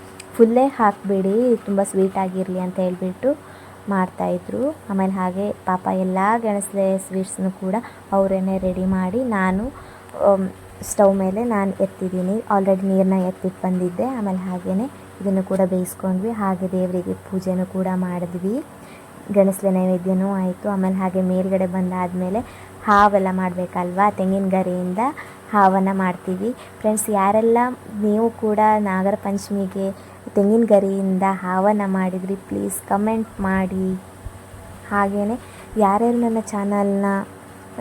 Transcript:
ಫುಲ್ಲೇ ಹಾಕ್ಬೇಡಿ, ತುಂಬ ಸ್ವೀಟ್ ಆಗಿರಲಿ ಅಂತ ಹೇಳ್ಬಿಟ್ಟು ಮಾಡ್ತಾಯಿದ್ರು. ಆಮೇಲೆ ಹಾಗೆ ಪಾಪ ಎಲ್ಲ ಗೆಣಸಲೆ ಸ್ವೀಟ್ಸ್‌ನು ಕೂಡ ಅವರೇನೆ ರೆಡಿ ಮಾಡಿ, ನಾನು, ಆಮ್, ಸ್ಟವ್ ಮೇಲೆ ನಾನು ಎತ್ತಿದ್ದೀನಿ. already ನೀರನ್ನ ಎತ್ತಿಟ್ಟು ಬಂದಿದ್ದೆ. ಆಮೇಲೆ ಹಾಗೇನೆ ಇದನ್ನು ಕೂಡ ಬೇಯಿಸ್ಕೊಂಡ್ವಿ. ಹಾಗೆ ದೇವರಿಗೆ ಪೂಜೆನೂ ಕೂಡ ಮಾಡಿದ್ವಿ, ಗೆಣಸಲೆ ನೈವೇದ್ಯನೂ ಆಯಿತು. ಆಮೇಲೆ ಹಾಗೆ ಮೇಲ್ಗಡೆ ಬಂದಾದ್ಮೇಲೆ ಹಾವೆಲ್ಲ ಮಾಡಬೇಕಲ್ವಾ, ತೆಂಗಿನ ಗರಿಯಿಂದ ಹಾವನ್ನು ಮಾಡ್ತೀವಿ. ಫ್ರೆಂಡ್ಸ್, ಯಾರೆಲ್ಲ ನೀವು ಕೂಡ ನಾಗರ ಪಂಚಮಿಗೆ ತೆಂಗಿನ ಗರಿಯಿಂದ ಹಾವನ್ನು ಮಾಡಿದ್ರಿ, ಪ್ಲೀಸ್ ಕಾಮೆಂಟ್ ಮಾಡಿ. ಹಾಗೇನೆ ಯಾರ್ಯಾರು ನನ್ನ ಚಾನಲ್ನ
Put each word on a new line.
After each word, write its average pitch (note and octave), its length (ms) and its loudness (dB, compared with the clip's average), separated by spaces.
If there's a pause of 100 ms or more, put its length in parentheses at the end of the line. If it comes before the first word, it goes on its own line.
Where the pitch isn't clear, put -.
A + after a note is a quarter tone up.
(360)
ಫುಲ್ಲೇ A#3 300 6
ಹಾಕ್ಬೇಡಿ, G3+ 680 0 (300)
ತುಂಬ G3 180 0
ಸ್ವೀಟ್ F#3+ 340 0
ಆಗಿರಲಿ F#3 420 -4
ಅಂತ F3+ 200 -6
ಹೇಳ್ಬಿಟ್ಟು F#3 500 -2 (600)
ಮಾಡ್ತಾಯಿದ್ರು. F#3+ 880 -2 (140)
ಆಮೇಲೆ F#3+ 220 0
ಹಾಗೆ F#3+ 400 -4
ಪಾಪ F#3 360 -4
ಎಲ್ಲ F#3+ 320 0 (180)
ಗೆಣಸಲೆ G3+ 600 0
ಸ್ವೀಟ್ಸ್‌ನು F#3+ 540 -4
ಕೂಡ F#3+ 240 -4 (360)
ಅವರೇನೆ F#3+ 460 2
ರೆಡಿ F#3 280 -2
ಮಾಡಿ, F#3 380 0
ನಾನು, G3 400 0 (640)
ಆಮ್, F#3+ 180 4 (360)
ಸ್ಟವ್ G3 340 4
ಮೇಲೆ F#3+ 280 0
ನಾನು G3 400 0
ಎತ್ತಿದ್ದೀನಿ. F#3 520 -2 (180)
already F#3+ 380 2
ನೀರನ್ನ F#3+ 220 4
ಎತ್ತಿಟ್ಟು F#3 540 -2
ಬಂದಿದ್ದೆ. F3+ 380 -2 (120)
ಆಮೇಲೆ G3 200 -2
ಹಾಗೇನೆ F#3 480 -4 (360)
ಇದನ್ನು F#3+ 220 0
ಕೂಡ F#3+ 220 0
ಬೇಯಿಸ್ಕೊಂಡ್ವಿ. F#3 680 -2
ಹಾಗೆ F#3+ 400 -2
ದೇವರಿಗೆ F#3 420 -2
ಪೂಜೆನೂ F#3 520 -4
ಕೂಡ F#3 300 -4
ಮಾಡಿದ್ವಿ, F3+ 600 -4 (800)
ಗೆಣಸಲೆ G3 380 4
ನೈವೇದ್ಯನೂ F#3 640 2
ಆಯಿತು. F#3+ 360 -2
ಆಮೇಲೆ F#3+ 260 0
ಹಾಗೆ F#3 260 0
ಮೇಲ್ಗಡೆ F#3 460 0
ಬಂದಾದ್ಮೇಲೆ F3+ 720 -2 (460)
ಹಾವೆಲ್ಲ G3+ 460 6
ಮಾಡಬೇಕಲ್ವಾ, F3+ 800 0
ತೆಂಗಿನ F#3+ 380 0
ಗರಿಯಿಂದ F3+ 520 0 (500)
ಹಾವನ್ನು G3 460 4
ಮಾಡ್ತೀವಿ. F#3 520 -2 (300)
ಫ್ರೆಂಡ್ಸ್, G#3+ 300 0
ಯಾರೆಲ್ಲ G#3+ 480 4 (440)
ನೀವು G#3+ 280 2 (140)
ಕೂಡ G#3+ 160 2 (200)
ನಾಗರ G3 340 2 (100)
ಪಂಚಮಿಗೆ G3 640 -4 (500)
ತೆಂಗಿನ A3 380 4
ಗರಿಯಿಂದ G3 500 2 (180)
ಹಾವನ್ನು F#3+ 500 2
ಮಾಡಿದ್ರಿ, F#3 440 -2
ಪ್ಲೀಸ್ G3+ 540 -6
ಕಾಮೆಂಟ್ G#3+ 520 -2
ಮಾಡಿ. F#3+ 460 0 (1040)
ಹಾಗೇನೆ G3+ 440 0 (420)
ಯಾರ್ಯಾರು G#3+ 400 4
ನನ್ನ A3+ 220 2
ಚಾನಲ್ನ G3+ 640 0 (760)